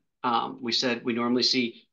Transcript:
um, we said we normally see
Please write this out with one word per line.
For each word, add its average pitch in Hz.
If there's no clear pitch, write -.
um, 123
we 117
said 120
we 123
normally 120
see 120